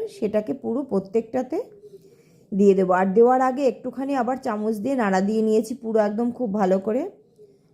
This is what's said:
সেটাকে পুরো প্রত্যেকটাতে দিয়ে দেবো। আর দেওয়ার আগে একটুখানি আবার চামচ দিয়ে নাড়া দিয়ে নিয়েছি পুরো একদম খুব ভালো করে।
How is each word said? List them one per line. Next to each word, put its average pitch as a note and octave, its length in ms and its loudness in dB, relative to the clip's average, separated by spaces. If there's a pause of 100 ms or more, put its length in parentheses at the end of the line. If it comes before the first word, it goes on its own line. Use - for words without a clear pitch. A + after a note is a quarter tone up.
সেটাকে G#3+ 460 -4
পুরো B3 300 -6
প্রত্যেকটাতে A3+ 720 -4 (960)
দিয়ে G3 220 6
দেবো। F#3 200 2
আর F#3 200 2
দেওয়ার B3 280 6
আগে C4 260 -2
একটুখানি B3+ 480 -4
আবার B3+ 220 -2
চামচ A3 380 -4
দিয়ে A3 200 -4
নাড়া G3 260 2
দিয়ে A3 200 0
নিয়েছি A3 340 0
পুরো A3 240 -2
একদম G#3+ 320 0
খুব A#3+ 220 -4
ভালো F#3+ 260 2
করে। A#3 300 -4 (640)